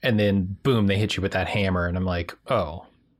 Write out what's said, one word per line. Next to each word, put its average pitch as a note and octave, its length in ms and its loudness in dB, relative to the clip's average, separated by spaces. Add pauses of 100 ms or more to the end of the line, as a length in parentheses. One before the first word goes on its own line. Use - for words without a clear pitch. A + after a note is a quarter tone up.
And A2+ 160 2
then, G2 420 2
boom, A#2 240 2
they G2 120 2
hit G#2 180 0
you F#2 60 -4
with F#2+ 100 -2
that F#2 160 -2
hammer. F#2 400 0
And F2 100 -2
I'm F#2 80 -2
like, F2 300 -4 (120)
"Oh, F2 400 -4 (320)